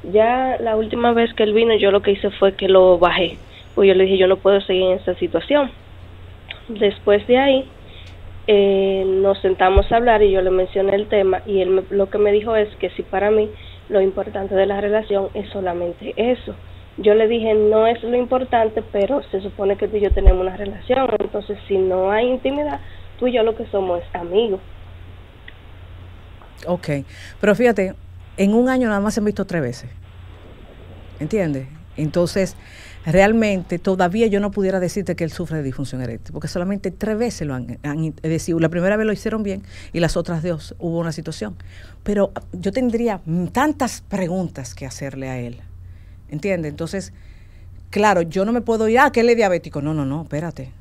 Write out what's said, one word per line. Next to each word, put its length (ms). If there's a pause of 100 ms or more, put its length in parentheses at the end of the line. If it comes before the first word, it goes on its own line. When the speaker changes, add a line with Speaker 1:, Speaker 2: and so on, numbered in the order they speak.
(140)
Speaker 1:
Ya 460
la 160
última 360
vez 220
que 80
él 100
vino, 240
yo 140
lo 100
que 120
hice 180
fue 240
que 140
lo 300
bajé, 380 (380)
pues 140
yo 60
le 100
dije, 120
"Yo 120
no 100
puedo 240
seguir 220
en 140
esta 180
situación". 540 (1000)
Después 580
de 100
ahí, 320 (800)
eh, 600
nos 360
sentamos 500
a 40
hablar 260
y 80
yo 100
le 100
mencioné 440
el 140
tema 380
y 140
él 100
me, 200
lo 180
que 100
me 140
dijo 240
es 200
que 140
si 120
para 280
mí 200 (400)
lo 100
importante 540
de 120
la 140
relación 540
es 160
solamente 680
eso. 380 (420)
Yo 180
le 140
dije, 260
"No 320
es 160
lo 140
importante, 680 (100)
pero 380
se 120
supone 340
que 120
tú 100
y 20
yo 120
tenemos 280
una 160
relación, 520 (100)
entonces 400 (100)
si 80
no 340
hay 180
intimidad, 520 (380)
tú 80
y 60
yo 100
lo 120
que 120
somos 340
es 140
amigos". 460 (2000)
Speaker 2:
Ok, 220 (520)
pero 140
fíjate, 400 (420)
en 180
un 140
año 200
nada 120
más 140
se 60
han 40
visto 220
tres 160
veces, 280 (1300)
¿entiendes? 460 (300)
Entonces, 600 (480)
realmente 760
todavía 480
yo 140
no 100
pudiera 280
decirte 380
que 80
él 80
sufre 260
de 40
disfunción 400
eréctil, 300
porque 160
solamente 420
tres 280
veces 300
lo 60
han, 280
han 220
in-, 180
es 80
decir, 300
la 80
primera 280
vez 100
lo 60
hicieron 300
bien 200 (300)
y 80
las 160
otras 260
dos 360
hubo 200
una 140
situación. 440 (460)
Pero 300 (200)
yo 200
tendría, 520
mm, 240
tantas 540
preguntas 720
que 120
hacerle 440
a 80
él, 220 (680)
¿entiendes? 420
Entonces, 420 (800)
claro, 320
yo 220
no 80
me 80
puedo 280
ir, 120
"Ah, 120
que 80
él 100
es 60
diabético". 460
No, 120
no, 100
no, 180
espérate. 480 (100)